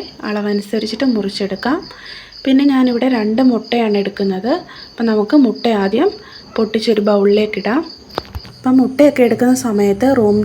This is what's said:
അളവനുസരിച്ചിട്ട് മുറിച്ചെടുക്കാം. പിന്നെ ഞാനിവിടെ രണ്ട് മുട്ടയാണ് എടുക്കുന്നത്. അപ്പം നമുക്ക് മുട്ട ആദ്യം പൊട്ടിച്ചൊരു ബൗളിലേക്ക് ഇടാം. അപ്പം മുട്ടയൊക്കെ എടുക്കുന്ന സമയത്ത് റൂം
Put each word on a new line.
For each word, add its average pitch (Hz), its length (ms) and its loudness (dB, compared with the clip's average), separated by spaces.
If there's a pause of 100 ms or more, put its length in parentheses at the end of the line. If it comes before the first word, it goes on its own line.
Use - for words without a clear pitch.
(300)
അളവനുസരിച്ചിട്ട് 208 760 -4 (120)
മുറിച്ചെടുക്കാം. 196 600 -4 (680)
പിന്നെ 269 280 2
ഞാനിവിടെ 254 440 2
രണ്ട് 220 340 0
മുട്ടയാണ് 226 520 0
എടുക്കുന്നത്. 196 500 -4 (380)
അപ്പം - 200 -6
നമുക്ക് 214 260 0 (100)
മുട്ട 214 180 -4 (180)
ആദ്യം 220 280 0 (480)
പൊട്ടിച്ചൊരു 220 520 0
ബൗളിലേക്ക് 202 520 2
ഇടാം. 233 200 -2 (760)
അപ്പം 254 240 0
മുട്ടയൊക്കെ 285 460 2
എടുക്കുന്ന 247 280 2 (100)
സമയത്ത് 202 420 0 (120)
റൂം 208 260 4